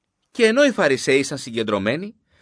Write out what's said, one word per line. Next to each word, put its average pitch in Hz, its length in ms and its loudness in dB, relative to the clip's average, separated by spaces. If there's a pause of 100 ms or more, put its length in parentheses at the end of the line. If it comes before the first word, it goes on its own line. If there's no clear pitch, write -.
(320)
Και 233 140 0
ενώ 233 180 4
οι 277 80 4
Φαρισαίοι 139 480 2
ήσαν 139 180 -6
συγκεντρωμένοι, 113 800 -4 (260)